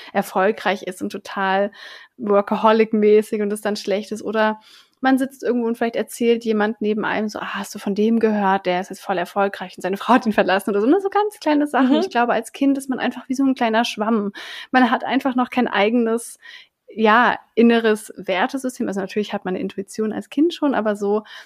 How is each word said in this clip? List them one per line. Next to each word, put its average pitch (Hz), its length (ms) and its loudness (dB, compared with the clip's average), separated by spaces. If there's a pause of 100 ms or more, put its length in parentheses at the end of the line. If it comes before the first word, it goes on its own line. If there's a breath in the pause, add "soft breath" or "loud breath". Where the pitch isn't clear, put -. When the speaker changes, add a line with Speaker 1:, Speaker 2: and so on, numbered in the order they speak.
(120 loud breath)
Speaker 1:
erfolgreich 196 680 0
ist - 180 -10
und 202 100 -6
total 196 640 -2 (460 loud breath)
workaholic-mäßig 214 1200 2
und 202 120 -2
es 208 100 -8
dann 208 140 -2
schlecht 208 360 -4
ist. 214 100 -10
Oder 214 380 0 (400 soft breath)
man 262 180 4
sitzt 269 240 -6
irgendwo 233 260 0
und 233 80 -2
vielleicht 233 200 -2
erzählt 233 480 0
jemand 220 360 0
neben 214 240 -2
einem 214 240 -2
so: 208 100 -10
„Ah, - 160 -8
hast 202 200 -10
du 208 40 -12
von 202 160 -4
dem 220 240 2
gehört? 202 480 0
Der 180 140 0
ist 202 100 -8
jetzt 190 120 -14
voll 190 160 -4
erfolgreich 196 580 -4
und - 60 -16
seine 185 140 -2
Frau - 180 2
hat 240 120 4
ihn 220 60 0
verlassen“, 196 380 2
oder 202 100 0
so, 214 60 0
ne? 339 140 4
So 392 100 -2
ganz 415 280 -2
kleine 302 280 2
Sachen. 262 300 2
Speaker 2:
Mhm. 311 40 2
Speaker 1:
Ich 381 100 -2
glaube, 240 220 2
als 233 200 -4
Kind 277 260 2
ist 269 100 -10
man 254 100 -4
einfach 247 300 -6
wie 262 60 -4
so 269 100 0
ein 262 100 4
kleiner 233 300 2
Schwamm. 208 480 -2 (380 loud breath)
Man 254 200 4
hat 240 140 -2
einfach 254 300 -2
noch 247 160 -2
kein 247 180 0
eigenes, 226 680 0 (500 loud breath)
ja, 220 500 4 (160)
inneres 226 640 4
Wertesystem. 254 720 -4
Also 196 120 -4
natürlich 202 320 -4
hat 202 120 -6
man 185 100 -4
eine 185 60 -6
Intuition 202 520 -6
als 202 180 -8
Kind 330 240 2
schon, 285 200 0
aber 214 220 0
so, 208 280 -2 (220 loud breath)